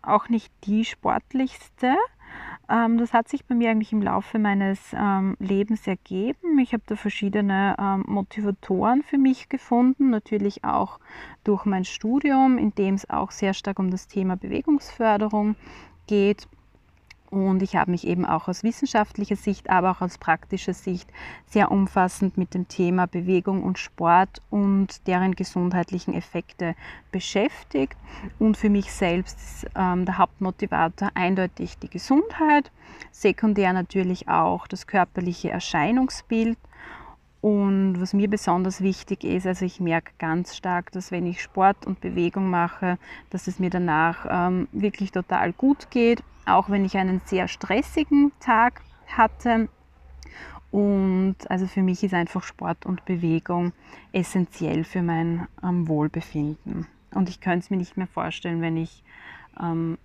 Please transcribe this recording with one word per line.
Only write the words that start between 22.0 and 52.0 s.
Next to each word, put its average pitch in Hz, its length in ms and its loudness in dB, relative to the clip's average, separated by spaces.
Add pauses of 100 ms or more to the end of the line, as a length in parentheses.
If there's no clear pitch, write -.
mit 185 160 -2
dem 180 140 -4
Thema 180 400 0
Bewegung 180 560 0
und 185 160 -2
Sport 170 680 2
und 196 580 0
deren 185 280 2
gesundheitlichen 180 800 -2
Effekte 170 640 -6 (380)
beschäftigt. 247 840 -2 (420)
Und 214 200 4
für 214 120 2
mich 202 220 2
selbst 180 480 -2
ist, - 360 -14
ähm, 180 280 0
der 180 140 -4
Hauptmotivator 185 960 -2
eindeutig 185 640 -2
die - 120 -12
Gesundheit, 302 800 2 (420)
sekundär 202 600 2
natürlich 185 560 -2
auch 170 400 2
das - 180 -12
körperliche 180 680 -2
Erscheinungsbild. 226 1080 0 (840)
Und 196 580 2
was 185 140 -2
mir 202 160 2
besonders 190 520 0
wichtig 190 420 -2
ist, 185 240 -2
also 180 180 -2
ich 180 140 -6
merke 165 400 -2
ganz 170 360 -4
stark, 175 360 -6
dass 185 180 -10
wenn 175 160 -4
ich 175 160 -6
Sport - 460 2
und 190 120 -4
Bewegung 180 520 -2
mache, 180 480 0 (320)
dass - 160 -8
es 190 100 -6
mir 185 140 0
danach, 170 580 0
ähm, 180 420 0
wirklich 202 400 -4
total - 400 0
gut - 380 0
geht, 233 320 2 (240)
auch 190 240 4
wenn 196 160 2
ich 190 120 -2
einen 185 280 2
sehr 185 220 0
stressigen 285 920 2
Tag 240 440 2 (240)
hatte. 226 600 2 (1000)
Und 190 640 2 (140)
also 185 160 -2
für 190 160 -2
mich 185 220 2